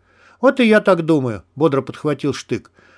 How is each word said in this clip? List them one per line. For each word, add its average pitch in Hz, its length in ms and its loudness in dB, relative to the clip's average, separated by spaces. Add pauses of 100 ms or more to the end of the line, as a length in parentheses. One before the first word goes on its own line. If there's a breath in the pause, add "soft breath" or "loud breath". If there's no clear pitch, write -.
(400 soft breath)
«Вот 269 200 2
и 240 80 4
я 214 120 4
так 190 240 0
думаю», 131 400 -2 (120)
бодро 135 260 0
подхватил 147 520 -6
Штык. - 380 -10 (260 soft breath)